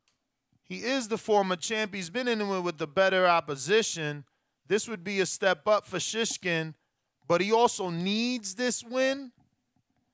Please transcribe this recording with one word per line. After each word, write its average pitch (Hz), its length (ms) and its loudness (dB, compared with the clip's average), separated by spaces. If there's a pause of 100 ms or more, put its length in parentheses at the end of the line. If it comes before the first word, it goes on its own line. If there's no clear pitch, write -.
(640)
he 185 140 -12
is 240 300 -2
the 220 80 -2
former 190 400 2
champ. 220 380 -4
He's 180 160 -8
been 247 180 -4
in 226 120 0
it 196 200 -2
with 170 180 -4
the 165 80 -4
better 185 400 2
opposition. 156 960 0 (440)
This 208 200 0
would 208 160 -8
be 196 160 0
a 175 60 2
step 185 400 0
up 208 200 4
for 180 120 -6
Shishkin, 170 760 -2 (520)
but 175 140 4
he 202 120 0
also 226 360 4
needs 202 680 -2
this 247 300 -2
win 262 480 -2 (800)